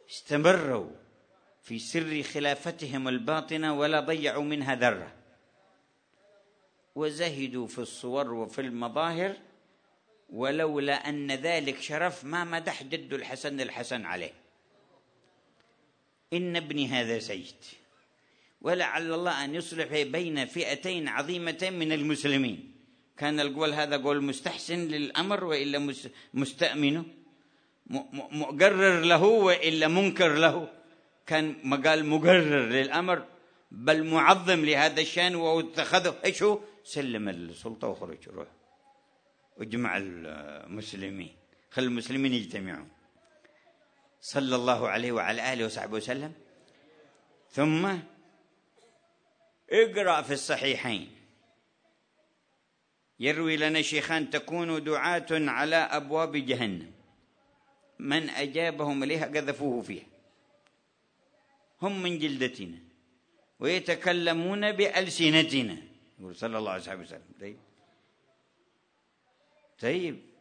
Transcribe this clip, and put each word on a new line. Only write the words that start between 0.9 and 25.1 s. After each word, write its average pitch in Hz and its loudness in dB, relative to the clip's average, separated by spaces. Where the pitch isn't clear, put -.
في 117 -10
سر 156 -4
خلافتهم 143 -2
الباطنة 151 0
ولا 151 2
ضيعوا 147 0
منها 143 -2
ذرة، 113 2
وزهدوا 139 -4
في 113 -12
الصور 123 -4
وفي 113 -6
المظاهر، 147 -4
ولولا 143 0
أن 143 -4
ذلك 139 -2
شرف 165 -4
ما 170 -4
مدح 165 -6
جد 135 -10
الحسن 135 -6
الحسن 120 -6
عليه: 87 -6
"إن 175 -2
ابني 147 -2
هذا 117 0
سيد، 101 -10
ولعل 165 0
الله 165 -2
أن 143 -6
يصلح 160 -2
بين 147 -2
فئتين 156 -4
عظيمتين 170 -4
من 156 0
المسلمين". 139 0
كان 151 -2
القول 147 0
هذا 147 0
قول 143 0
مستحسن 165 -6
للأمر 170 -2